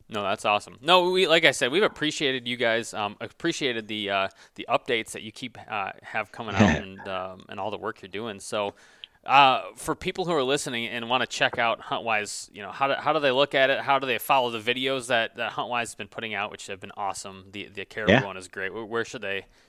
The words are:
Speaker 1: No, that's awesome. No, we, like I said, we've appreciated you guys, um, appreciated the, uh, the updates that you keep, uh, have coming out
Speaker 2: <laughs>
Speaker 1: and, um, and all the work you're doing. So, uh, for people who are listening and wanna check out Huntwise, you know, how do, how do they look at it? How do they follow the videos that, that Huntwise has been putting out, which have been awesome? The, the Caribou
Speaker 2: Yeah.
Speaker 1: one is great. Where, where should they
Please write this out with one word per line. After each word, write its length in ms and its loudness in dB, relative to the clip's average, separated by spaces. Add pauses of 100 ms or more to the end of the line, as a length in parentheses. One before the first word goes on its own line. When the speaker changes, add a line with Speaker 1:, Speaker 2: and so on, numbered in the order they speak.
Speaker 1:
No, 120 -4
that's 240 -2
awesome. 360 0
No, 280 6
we, 180 4
like 160 6
I 80 10
said, 200 0
we've 100 2
appreciated 680 0
you 100 -2
guys, 360 2
um, 280 -4
appreciated 680 -4
the, 240 -4
uh, 160 2 (260)
the 160 -10
updates 440 0
that 100 -10
you 80 -12
keep, 260 -14 (100)
uh, 260 -6 (100)
have 280 -6
coming 220 -8
out 80 4
Speaker 2:
<laughs> 220 4
Speaker 1:
and, 240 -14
um, 420 -8
and 100 -10
all 120 -6
the 60 -6
work 260 -8
you're 60 -18
doing. 300 -8
So, 360 -2 (500)
uh, 360 8 (160)
for 180 -4
people 300 -6
who 80 0
are 100 4
listening 440 0
and 220 -6
wanna 160 2
check 320 0
out 220 2
Huntwise, 760 -4
you 80 -14
know, 100 -10
how 180 0
do, 60 0
how 180 0
do 80 0
they 100 4
look 240 4
at 140 6
it? 100 0
How 180 2
do 80 -2
they 120 0
follow 340 2
the 80 -4
videos 480 -2
that, 300 0
that 160 -4
Huntwise 260 -4
has 160 -4
been 140 -12
putting 240 -8
out, 180 -4
which 160 -14
have 140 -10
been 160 -14
awesome? 540 -8
The, 220 -12
the 120 -10
Caribou 260 0
Speaker 2:
Yeah. 140 6
Speaker 1:
one 120 -10
is 120 -14
great. 240 -6
Where, 120 -8
where 200 -4
should 160 -12
they 240 -6 (240)